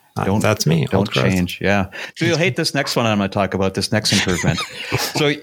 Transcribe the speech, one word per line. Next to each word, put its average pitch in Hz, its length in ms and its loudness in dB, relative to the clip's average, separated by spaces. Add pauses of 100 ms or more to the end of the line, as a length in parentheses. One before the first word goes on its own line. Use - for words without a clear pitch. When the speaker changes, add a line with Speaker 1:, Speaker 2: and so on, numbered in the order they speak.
(180)
Speaker 1:
Uh, - 80 -2
Speaker 2:
Don't, 98 140 2
Speaker 1:
that's 104 260 2
me, 156 180 2
Speaker 2:
don't - 140 -4
Speaker 1:
old 104 120 0
growth. 131 140 0
Speaker 2:
change. 92 380 0
Yeah. 95 280 2 (240)
So 165 120 -2
you'll 170 100 2
hate 175 200 0
this 160 180 -2
next 143 200 -2
one 120 120 2
I'm 107 100 2
gonna 98 140 0
talk 98 240 0
about, 95 180 0
this - 180 -4
next 107 220 0
improvement. 90 520 0
Speaker 1:
<laughs> - 340 -6
Speaker 2:
So, 147 340 0 (100)